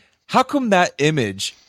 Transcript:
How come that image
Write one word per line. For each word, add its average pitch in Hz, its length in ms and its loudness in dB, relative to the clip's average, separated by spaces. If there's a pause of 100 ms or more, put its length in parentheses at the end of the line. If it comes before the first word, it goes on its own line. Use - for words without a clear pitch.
(280)
How 247 160 2
come 262 260 -2
that 180 280 2
image 131 560 -2 (140)